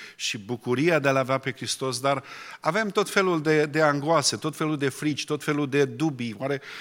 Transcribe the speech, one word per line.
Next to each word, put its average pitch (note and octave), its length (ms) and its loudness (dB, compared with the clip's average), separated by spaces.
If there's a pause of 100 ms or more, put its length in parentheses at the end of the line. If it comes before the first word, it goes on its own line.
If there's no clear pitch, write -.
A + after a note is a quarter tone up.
(160)
și - 220 -6
bucuria B2 640 0
de C#3 80 2
a-L C3+ 80 4
avea C3+ 220 2
pe C3 140 -4
Hristos, B2 480 -6
dar C3+ 240 0 (360)
avem G3+ 300 -2
tot F#3+ 200 0
felul F#3 320 2
de, D3+ 240 4
de D3+ 160 0
angoase, D3 540 4
tot D#3 200 -4
felul D#3 220 -2
de C#3 120 0
frici, D3+ 360 -4
tot D3+ 180 -4
felul D3 260 0
de C#3 160 4
dubii. B2 540 -4
Oare, C3+ 220 -2 (200)